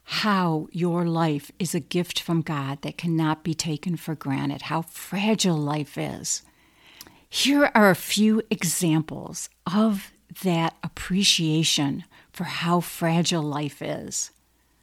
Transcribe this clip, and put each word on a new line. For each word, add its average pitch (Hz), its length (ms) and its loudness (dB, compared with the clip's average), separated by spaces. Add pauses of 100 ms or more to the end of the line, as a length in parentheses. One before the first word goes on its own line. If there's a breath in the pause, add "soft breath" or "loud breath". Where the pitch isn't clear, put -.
how 180 680 0
your 175 340 0
life 165 540 0
is 175 160 -4
a 175 60 -2
gift - 400 -4
from 165 200 0
God 139 420 -4
that 147 140 -8
cannot 160 460 0
be 165 100 -2
taken 160 440 -4
for 160 180 -6
granted, 139 480 -4
how 151 200 -4
fragile 190 760 -2
life 147 400 -4
is. - 440 -6 (840 loud breath)
Here 285 460 2
are 208 160 8
a 175 60 6
few 214 440 2 (100)
examples 160 1000 -2 (160)
of 202 460 2 (320)
that 165 400 0
appreciation 160 1200 0 (280 soft breath)
for - 120 -8
how 170 360 0
fragile 170 640 0
life 147 400 -6
is. - 480 -8 (520)